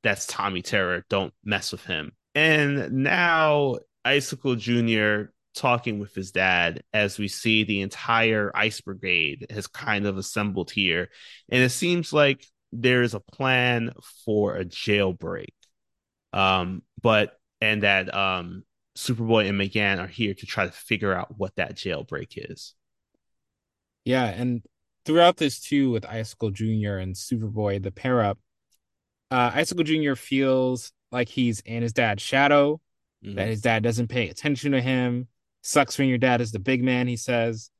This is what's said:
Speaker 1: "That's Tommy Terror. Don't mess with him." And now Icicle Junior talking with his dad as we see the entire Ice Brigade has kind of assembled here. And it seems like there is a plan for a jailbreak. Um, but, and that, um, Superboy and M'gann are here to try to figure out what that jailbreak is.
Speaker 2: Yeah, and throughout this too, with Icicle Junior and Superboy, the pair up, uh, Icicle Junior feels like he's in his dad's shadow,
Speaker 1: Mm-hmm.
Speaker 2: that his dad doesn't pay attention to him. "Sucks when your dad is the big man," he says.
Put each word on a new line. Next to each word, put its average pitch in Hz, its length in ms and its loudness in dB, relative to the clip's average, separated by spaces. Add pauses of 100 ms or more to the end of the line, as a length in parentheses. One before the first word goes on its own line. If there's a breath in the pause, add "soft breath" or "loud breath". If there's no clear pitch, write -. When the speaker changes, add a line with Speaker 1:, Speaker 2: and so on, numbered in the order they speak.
Speaker 1:
"That's 101 240 0
Tommy 98 340 -4
Terror. 90 480 -2
Don't 98 240 -2 (100)
mess 101 280 -4
with - 140 -12
him." 80 260 -8 (240)
And 143 560 2 (120)
now 156 760 2 (280)
Icicle 135 500 0
Junior 110 800 0 (200)
talking 120 460 0
with 101 160 -10
his 95 160 -8
dad 87 500 2 (120)
as 104 260 0
we 104 80 -2
see 110 380 0
the 101 160 -2
entire 110 760 0
Ice 107 240 0
Brigade 90 720 -4
has 107 180 -10
kind 104 400 -4
of 98 100 -4
assembled 95 540 -4
here. 90 380 -2 (400 loud breath)
And 127 120 2
it 127 100 4
seems 175 420 -2
like 143 320 2 (260)
there 123 320 2
is 113 100 0
a 107 60 -6
plan 123 720 0 (320)
for 104 320 0
a 95 80 -6
jailbreak. 92 840 -2 (800)
Um, 92 520 0 (180)
but, 107 360 4 (220)
and 107 240 0
that, 98 320 2
um, 92 480 -4 (340)
Superboy 113 520 2
and 101 100 0
M'gann 98 420 0
are 92 60 -6
here 98 260 -4
to - 120 -12
try 101 200 -2
to - 60 -8
figure 101 420 -2
out 92 240 -6
what 98 200 -6
that 78 180 -4
jailbreak - 640 -8
is. - 360 -16 (1300)
Speaker 2:
Yeah, 127 220 2
and 117 380 -4 (400)
throughout 170 300 6
this 147 240 -2
too, 139 320 0
with 110 140 -2
Icicle 110 460 -6
Junior 104 460 -2
and 92 160 -6
Superboy, 104 680 -4
the 98 80 -6
pair 127 320 0
up, 101 160 0 (880)
uh, 123 240 2
Icicle 165 300 0
Junior 151 320 0
feels 131 760 0 (200)
like 123 160 0
he's 120 340 0
in 117 220 -6
his 117 100 -2
dad's 110 300 0
shadow, 143 560 4 (440)
Speaker 1:
Mm-hmm. 101 120 -10
Speaker 2:
that 101 140 -2
his 110 120 -4
dad 113 220 2
doesn't 117 240 0
pay 120 220 -2
attention 143 420 -4
to 131 100 2
him. 127 460 0 (340)
"Sucks - 380 0
when 139 80 4
your 127 100 2
dad 123 240 4
is 117 100 -4
the 107 80 -8
big 123 240 0
man," 127 240 2
he 123 100 -2
says. 117 520 -2 (100)